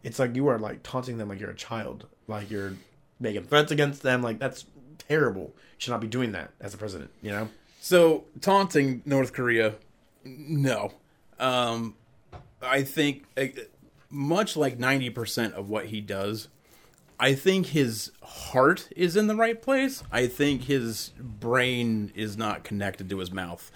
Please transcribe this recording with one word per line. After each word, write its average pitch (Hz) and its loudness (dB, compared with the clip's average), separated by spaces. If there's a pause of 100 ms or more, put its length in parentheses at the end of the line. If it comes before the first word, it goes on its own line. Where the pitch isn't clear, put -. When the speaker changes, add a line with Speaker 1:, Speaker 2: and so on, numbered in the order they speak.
Speaker 1:
it's 117 -8
like 123 0
you 139 2
are, 117 2
like, 107 -8
taunting 127 -6
them 104 -6
like 98 -10
you're 101 -8
a 95 -14
child. - -10 (200)
Like, 104 -8
you're 98 -6 (440)
making 104 -4
threats 151 4
against 143 2
them. 127 2
Like, 113 -2
that's - -6 (340)
terrible. 123 0
You 73 -14 (260)
should - -8
not 113 -2
be 113 -4
doing 117 -2
that 85 -8 (100)
as 101 -12
a - -16
president, 92 -10 (120)
you 104 -8
know? 107 -4 (320)
Speaker 2:
So, 165 6 (160)
taunting 156 2
North 135 2
Korea, 113 2 (500)
n-, 143 -2
no. 107 0 (460)
Um, 117 0 (680)
I 131 2
think, 143 -2 (120)
uh, 135 0 (680)
much 160 0
like 135 2
ninety 127 0
percent 113 -2
of 98 -8
what 107 -2
he 107 -6
does, 101 -4 (720)
I 135 6
think 185 2
his 131 0 (120)
heart - 2
is 175 2
in 214 4
the 214 0
right 226 0
place. 269 2
I 123 2
think 135 0
his 123 -2 (100)
brain 117 0
is 104 -4
not 104 -4
connected 101 -6
to 98 -4
his 90 -6
mouth. 90 -10